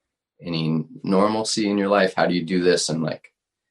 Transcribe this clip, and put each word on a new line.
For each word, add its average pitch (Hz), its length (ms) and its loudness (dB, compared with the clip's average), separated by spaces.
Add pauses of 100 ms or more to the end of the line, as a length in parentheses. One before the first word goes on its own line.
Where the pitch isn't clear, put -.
(420)
any 80 420 -2 (200)
normalcy 107 640 0
in 101 80 0
your 98 120 0
life? 98 260 2
How 82 100 2
do 85 80 0
you 85 100 -2
do 90 200 0
this 87 260 2
and, 80 140 -2
like, - 300 -8 (380)